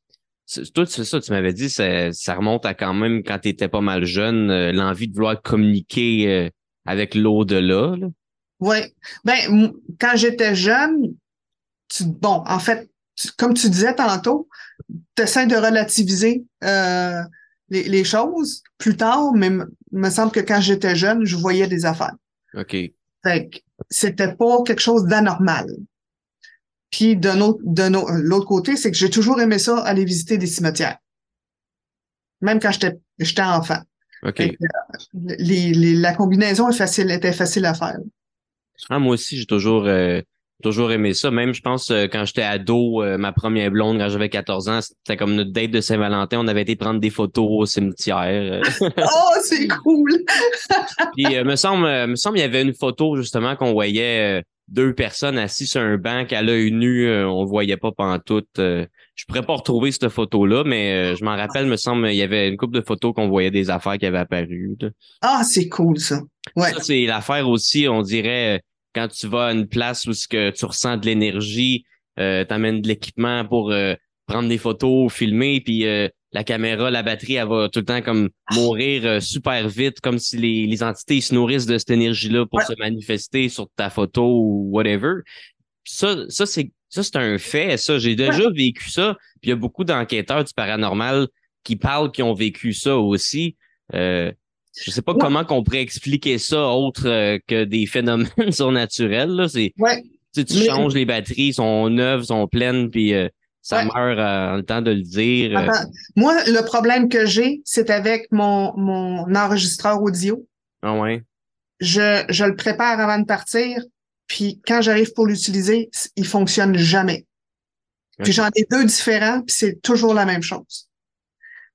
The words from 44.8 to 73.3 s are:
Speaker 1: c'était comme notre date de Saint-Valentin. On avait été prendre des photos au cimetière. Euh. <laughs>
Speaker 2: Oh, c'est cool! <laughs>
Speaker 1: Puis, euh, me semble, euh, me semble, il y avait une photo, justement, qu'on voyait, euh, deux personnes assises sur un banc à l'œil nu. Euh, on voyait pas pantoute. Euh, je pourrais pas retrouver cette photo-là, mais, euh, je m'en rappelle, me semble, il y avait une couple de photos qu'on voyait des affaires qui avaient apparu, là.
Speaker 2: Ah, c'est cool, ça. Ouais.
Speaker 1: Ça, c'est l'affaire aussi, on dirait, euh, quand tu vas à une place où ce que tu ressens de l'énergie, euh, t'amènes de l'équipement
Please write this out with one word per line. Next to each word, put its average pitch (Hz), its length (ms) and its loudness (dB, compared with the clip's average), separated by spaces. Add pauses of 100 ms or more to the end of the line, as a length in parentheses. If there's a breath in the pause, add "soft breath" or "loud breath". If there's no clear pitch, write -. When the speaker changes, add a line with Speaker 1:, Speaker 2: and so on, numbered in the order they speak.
Speaker 1:
c'était - 360 -8
comme 104 180 0
notre 101 160 -2
date 113 200 -2
de 113 100 2
Saint-Valentin. 104 580 0
On 117 80 0
avait 104 160 0
été 107 120 -2
prendre 110 240 -2
des 107 100 0
photos 107 400 0
au 107 160 2
cimetière. 95 960 -2 (200)
Euh. 185 80 0
<laughs> - 80 -6
Speaker 2:
Oh, 330 360 4 (100)
c'est 302 240 0
cool! 294 440 4 (520)
<laughs> 370 520 -2
Speaker 1:
Puis, 139 200 2
euh, 127 80 2
me 139 120 2
semble, 185 300 2
euh, 131 220 2
me 123 80 0
semble, 208 220 -2
il 175 40 4
y 147 40 2
avait 131 160 2
une 135 120 2
photo, 143 440 0
justement, 123 380 -2
qu'on 127 180 0
voyait, 107 640 0
euh, - 20 -6 (280)
deux 127 240 2
personnes 131 460 -4
assises 110 320 -6
sur 131 100 0
un 107 160 2
banc 117 320 -4
à 110 120 -2
l'œil 113 300 2
nu. 120 360 2
Euh, 101 200 2
on 95 160 0
voyait 101 340 0
pas 110 140 -4
pantoute. 98 560 -2 (120)
Euh, 87 260 0 (300 soft breath)
je - 100 -16
pourrais - 200 -4
pas 160 100 -2
retrouver 131 360 0
cette 127 180 -2
photo-là, 107 560 2
mais, 98 460 0
euh, 90 60 -2
je 104 80 -6
m'en 107 100 -2
rappelle, 107 300 -2
me 127 100 0
semble, 117 340 0
il 104 60 0
y 101 60 2
avait 101 260 0
une 98 80 -2
couple 120 200 -4
de 120 60 -2
photos 113 320 -2
qu'on 107 140 0
voyait 95 240 2
des 98 180 0
affaires 98 280 -2
qui 101 80 -4
avaient 90 140 0
apparu, 90 600 -6
là. - 80 -6 (340 soft breath)
Speaker 2:
Ah, 254 220 2
c'est 190 240 0
cool, 165 320 2
ça. 147 220 -4 (340)
Ouais. 170 160 2
Speaker 1:
Ça, 165 100 -6
c'est 131 240 0
l'affaire 123 440 -2
aussi, 139 400 2
on 113 120 2
dirait, 110 560 -2
euh, - 20 -4 (360)
quand 113 140 -4
tu - 180 -10
vas 120 200 -2
à 117 60 -2
une 110 140 0
place 120 380 -4
où 117 80 -4
ce - 140 -8
que 104 240 0
tu 110 140 -6
ressens 120 320 -4
de 101 100 -4
l'énergie, 107 760 0 (360)
euh, 95 260 0
t'amènes 110 360 -2
de 107 60 -4
l'équipement 117 580 -2